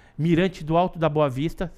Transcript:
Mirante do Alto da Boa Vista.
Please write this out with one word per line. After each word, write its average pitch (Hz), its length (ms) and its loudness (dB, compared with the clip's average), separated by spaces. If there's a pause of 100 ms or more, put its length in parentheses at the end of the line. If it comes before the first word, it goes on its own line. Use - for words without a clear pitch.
(180)
Mirante 170 460 2
do 156 120 -2
Alto 180 240 2
da 160 80 2
Boa 151 220 2
Vista. 156 480 -6